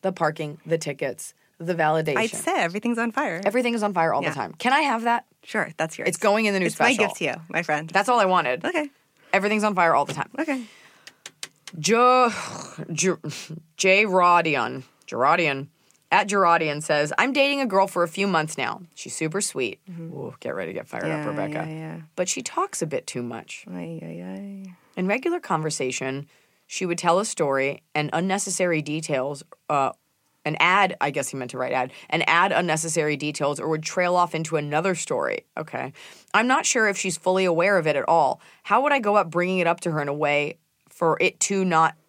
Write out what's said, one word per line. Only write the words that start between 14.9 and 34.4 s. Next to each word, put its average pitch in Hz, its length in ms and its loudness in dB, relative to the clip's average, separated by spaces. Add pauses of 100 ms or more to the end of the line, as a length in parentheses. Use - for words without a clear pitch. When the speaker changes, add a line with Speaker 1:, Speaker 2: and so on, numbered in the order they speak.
Speaker 1:
Gerardian, 143 600 2 (440)
at 196 160 4
Gerardian 170 540 4
says, 151 380 2
"I'm 262 140 2
dating 277 280 2
a 262 60 0
girl 196 180 4
for 185 180 -2
a 175 40 0
few 196 180 -4
months 160 320 0
now. 131 240 -4 (140)
She's - 200 -12
super 160 260 -2
sweet." - 380 -4 (100)
Speaker 2:
Mm-hmm. 165 240 -12
Speaker 1:
Ooh, - 260 -10
get - 160 -8
ready 85 160 -6
to - 80 -8
get - 80 -14
fired - 160 -8
up, 87 60 -4
Speaker 2:
Yeah, 196 180 -4
Speaker 1:
Rebecca. 151 420 -6
Speaker 2:
yeah, 156 60 -10
yeah. 160 220 -10 (180)
Speaker 1:
"But 185 120 -2
she - 140 -6
talks 359 400 -4
a 165 60 -4
bit 143 180 -6
too - 160 -8
much. 120 500 -12
Speaker 2:
Ay, 82 300 -10
ay, 160 240 -12
ay. 196 480 -14 (240)
Speaker 1:
In 185 100 -2
regular 262 320 -2
conversation, 143 880 -4 (380)
she - 220 -8
would 170 100 -2
tell 175 220 2
a 220 60 -2
story, 139 580 -2 (100)
and 147 200 -2
unnecessary 185 680 0
details, 147 640 -4 (260)
uh, 139 220 2 (520)
and 151 160 -4
add," 185 400 4
I 147 120 0
guess 139 180 -4
he 139 80 -10
meant 123 140 -8
to 131 80 -10
write 127 140 -2
add, 131 180 -2 (180)
"and 160 180 0
add 175 240 4
unnecessary 156 640 0
details 143 440 -2
or - 100 -6
would 156 140 -2
trail 180 320 0
off 175 180 2
into 160 240 -4